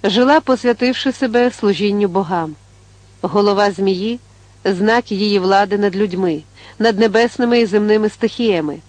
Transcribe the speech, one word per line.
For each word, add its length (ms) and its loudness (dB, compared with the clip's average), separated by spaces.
Жила, 360 2
посвятивши 720 0
себе 380 0
служінню 580 0
богам. 480 -4
Голова 480 2
змії — 500 -2
знак 480 0
її 260 0
влади 400 2
над 180 0
людьми, 460 -2
над 200 0
небесними 640 2
і 60 2
земними 420 0
стихіями. 720 -2